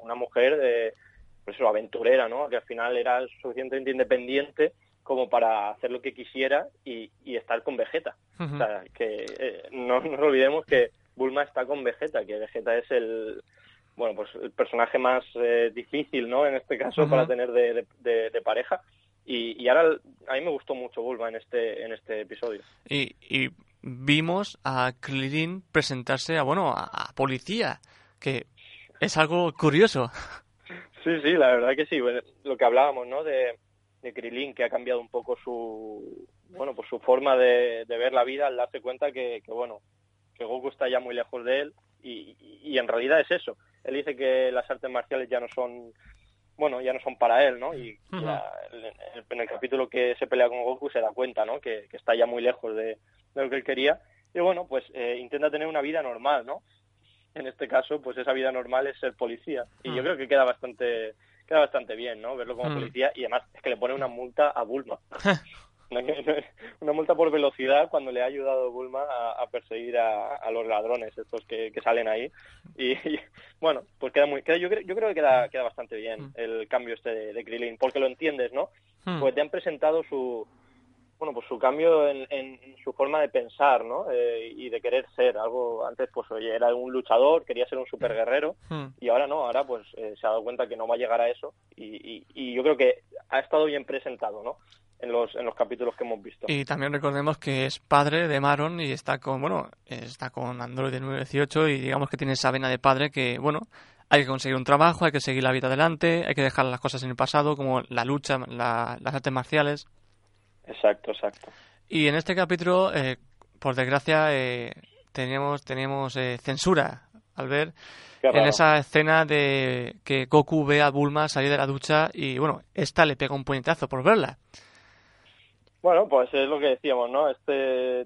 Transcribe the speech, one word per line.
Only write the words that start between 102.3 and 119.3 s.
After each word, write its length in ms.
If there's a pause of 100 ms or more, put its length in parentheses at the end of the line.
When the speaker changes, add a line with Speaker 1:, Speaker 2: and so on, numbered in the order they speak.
Speaker 2:
esa 180
vena 180
de 100
padre 300
que, 300
bueno, 220 (480)
hay 120
que 60
conseguir 300
un 60
trabajo, 420
hay 60
que 100
seguir 220
la 80
vida 160
adelante, 600
hay 80
que 60
dejar 240
las 160
cosas 220
en 80
el 40
pasado, 400
como 340
la 160
lucha, 420
la, 520
las 160
artes 160
marciales. 560 (800)
Speaker 1:
Exacto, 440
exacto. 400 (360)
Speaker 2:
Y 200
en 80
este 200
capítulo, 580
eh, 240 (420)
por 160
desgracia, 600
eh, 380 (380)
teníamos, 520
teníamos, 540
eh, 240
censura 640 (320)
al 120
ver 260 (480)
Speaker 1:
Qué 60
Speaker 2:
en 60
Speaker 1:
raro. 160
Speaker 2:
esa 300
escena 460
de 800